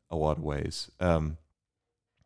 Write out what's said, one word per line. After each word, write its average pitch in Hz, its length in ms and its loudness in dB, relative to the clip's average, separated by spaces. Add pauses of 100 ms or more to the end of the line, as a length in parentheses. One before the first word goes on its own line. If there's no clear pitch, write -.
a 85 60 -6
lot 78 220 2
of 78 60 -6
ways. 76 460 -4 (100)
Um, 80 380 2 (880)